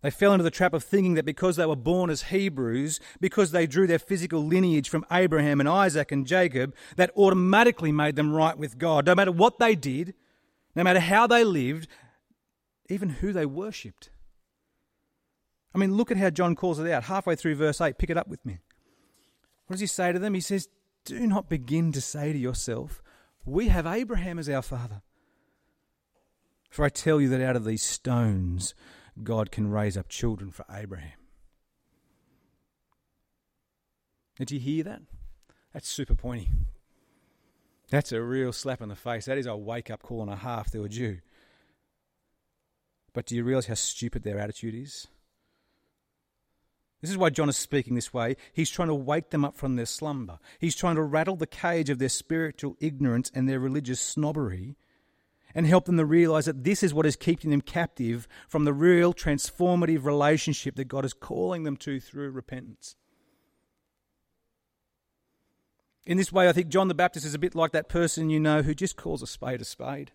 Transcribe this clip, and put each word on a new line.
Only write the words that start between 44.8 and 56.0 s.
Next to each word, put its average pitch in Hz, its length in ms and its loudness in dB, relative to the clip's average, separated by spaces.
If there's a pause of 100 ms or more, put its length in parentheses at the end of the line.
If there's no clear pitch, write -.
This 160 100 -10
is 196 60 -6
why 180 140 4
John 147 180 2
is 131 80 0
speaking 127 380 -2
this - 180 -4
way. 123 240 -2 (160)
He's 160 160 0
trying 175 200 -2
to 156 60 0
wake 143 360 -4
them 151 120 0
up 143 140 -2
from 131 200 -4
their 117 100 -4
slumber. 127 520 -8 (200)
He's 165 180 -2
trying 175 200 0
to 156 60 0
rattle 156 340 0
the 160 100 -4
cage 170 420 -2
of 139 100 -2
their 131 120 0
spiritual 156 680 -4
ignorance 131 560 -2
and 131 140 0
their 135 100 0
religious 131 440 -4
snobbery 143 760 -4 (760)
and 165 120 2
help 180 200 4
them 180 100 2
to 160 80 4